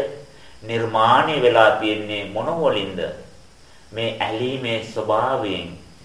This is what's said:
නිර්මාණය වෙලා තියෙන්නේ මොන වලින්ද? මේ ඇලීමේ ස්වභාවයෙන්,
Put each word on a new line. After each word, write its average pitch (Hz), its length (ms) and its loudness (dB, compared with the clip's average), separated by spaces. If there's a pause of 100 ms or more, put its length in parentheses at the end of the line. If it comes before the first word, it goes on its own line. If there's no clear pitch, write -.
(600)
නිර්මාණය 113 840 2
වෙලා 113 300 8
තියෙන්නේ 104 540 -2
මොන 107 280 -6
වලින්ද? 107 460 -2 (880)
මේ 113 300 -6
ඇලීමේ 117 640 -4
ස්වභාවයෙන්, 107 920 -2 (280)